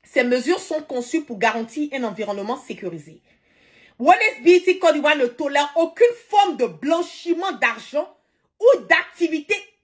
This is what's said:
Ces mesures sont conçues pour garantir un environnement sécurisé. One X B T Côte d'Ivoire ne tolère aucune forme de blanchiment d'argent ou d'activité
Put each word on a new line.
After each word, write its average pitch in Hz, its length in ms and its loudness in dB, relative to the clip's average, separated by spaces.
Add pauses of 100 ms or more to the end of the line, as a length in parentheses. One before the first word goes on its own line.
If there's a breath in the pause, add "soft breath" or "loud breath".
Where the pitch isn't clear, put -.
Ces - 220 -2
mesures 247 360 -2
sont 311 220 -8
conçues 277 420 -6
pour 214 140 -14
garantir 226 540 -4
un 262 120 -6
environnement 202 520 -6
sécurisé. 170 640 -14 (800 soft breath)
One 302 160 6 (240)
X 240 40 -18
B 349 220 6
T 370 140 2
Côte 320 160 4
d'Ivoire 294 220 0
ne 254 100 2
tolère 285 500 -2
aucune 330 300 4 (220)
forme 392 280 2
de 247 100 0
blanchiment 339 880 -4
d'argent 240 640 -4 (420)
ou 466 260 6
d'activité 320 680 -2 (300)